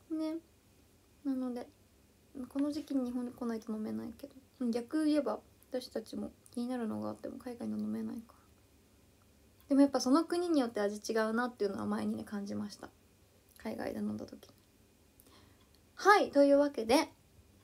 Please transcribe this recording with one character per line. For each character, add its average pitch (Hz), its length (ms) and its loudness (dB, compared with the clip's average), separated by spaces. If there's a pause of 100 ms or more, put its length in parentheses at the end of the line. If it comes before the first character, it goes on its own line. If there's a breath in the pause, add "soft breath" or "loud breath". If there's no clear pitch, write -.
ね。 311 280 -2 (880)
な 269 80 0
の 254 200 -2
で、 240 140 -10 (840)
こ 277 100 -4
の 294 120 2
時 294 120 -4
期 277 120 -4
に 254 100 0
日 240 60 -4
本 247 140 -4
に 247 60 -8
来 - 140 -8
な 233 100 -2
い 220 40 -6
と 220 140 -8
飲 214 80 -4
め 220 100 -4
な 220 140 -6
い 233 120 -10
け 277 100 -16
ど。 - 60 -20 (260)
う 254 60 -2
ん、 233 60 2
逆 240 340 0
言 302 120 4
え 285 40 4
ば、 220 180 -2 (300)
私 254 200 -6
た 220 120 -6
ち - 140 -12
も 214 160 -6 (200)
気 - 80 -8
に 240 80 -4
な 254 100 -4
る 233 100 -4
の 214 140 -6
が 214 80 -4
あ 214 40 -4
っ - 20 -16
て - 140 -10
も - 100 -12
海 247 180 -10
外 233 100 -8
の - 100 -4
飲 214 140 -2
め 220 120 -4
な 113 100 -6
い - 40 -8
か 226 120 -12
ら。 - 40 -20 (1400)
で 277 60 4
も 269 60 8
や 285 60 8
っ - 20 2
ぱ 262 100 2
そ 254 120 2
の 320 120 6
国 349 260 -2
に 311 100 4
よ 240 80 2
っ - 20 -6
て 208 120 -4
味 208 200 -2 (100)
違 220 60 0
う 220 160 0
な 247 140 0
っ 240 80 -10
て 202 100 -2
い - 20 2
う 196 40 -4
の 196 80 -6
は 214 80 -4
前 214 180 -2
に 214 100 -2
ね、 220 80 -8
感 202 220 -8
じ 202 80 -8
ま 208 160 -6
し - 60 -18
た。 - 140 -16 (680)
海 - 180 -8
外 - 180 -4
で 220 60 -6
飲 208 120 -4
ん 208 60 -6
だ - 80 -10
時 - 200 -18
に。 - 80 -20 (1400 soft breath)
は 392 240 8
い、 269 100 2
と 285 140 8
い 285 80 6
う 277 80 8
わ 285 100 4
け 233 160 -6
で。 226 100 4
え、 320 140 4 (540)